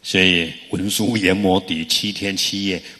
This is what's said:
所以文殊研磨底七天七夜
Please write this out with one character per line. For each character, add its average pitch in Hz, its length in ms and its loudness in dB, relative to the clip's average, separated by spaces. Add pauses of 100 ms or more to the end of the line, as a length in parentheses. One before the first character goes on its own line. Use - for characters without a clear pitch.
所 - 160 0
以 87 320 4 (200)
文 92 180 -2
殊 110 260 0
研 95 200 2
磨 98 240 2
底 82 260 -4
七 - 260 -2
天 98 240 -4
七 98 300 -2
夜 92 160 -2 (180)